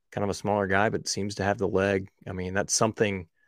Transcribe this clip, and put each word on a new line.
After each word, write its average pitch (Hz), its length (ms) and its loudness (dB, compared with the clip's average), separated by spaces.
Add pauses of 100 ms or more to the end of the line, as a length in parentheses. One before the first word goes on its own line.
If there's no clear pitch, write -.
(100)
Kind 101 140 -2
of 101 60 0
a 90 40 -2
smaller 101 320 0
guy, 98 220 4
but 101 180 -4
seems 101 300 -4
to 98 80 -2
have 101 140 2
the 95 100 0
leg. 98 420 2 (180)
I 98 40 -10
mean, 92 200 -6
that's 95 220 0
something 104 540 0 (200)